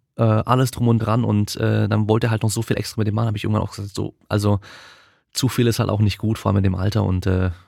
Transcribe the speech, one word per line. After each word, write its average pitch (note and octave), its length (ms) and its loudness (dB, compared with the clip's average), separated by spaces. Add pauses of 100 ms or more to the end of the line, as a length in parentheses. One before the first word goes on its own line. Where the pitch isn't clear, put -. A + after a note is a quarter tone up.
(180)
äh, A#2 60 0
alles A#2+ 480 2
drum A#2+ 160 -2
und A2+ 120 4
dran A2+ 240 0
und, G#2+ 320 0
äh, G#2+ 320 0
dann G#2 220 0
wollte A2 180 2
er A2 40 2
halt A2 120 -2
noch A2 80 0
so A#2 100 -4
viel A2 160 -2
extra - 220 -6
mit G#2 80 0
dem G#2 80 -2
machen, A2+ 120 0
hab G#2+ 80 -2
ich G#2 80 -8
irgendwann G#2 200 0
auch - 120 -8
gesagt, G2+ 200 -10
so, - 200 -6 (120)
also G#2 320 2 (720)
zu - 160 -2
viel A#2+ 200 0
ist A2+ 120 0
halt G2+ 100 0
auch G#2 120 0
nicht G#2 160 0
gut, A2 200 -2
vor - 120 -2
allem G2 80 2
in G2 60 2
dem F#2+ 120 0
Alter G2 280 0
und, F#2+ 220 0
äh, F#2 260 0 (160)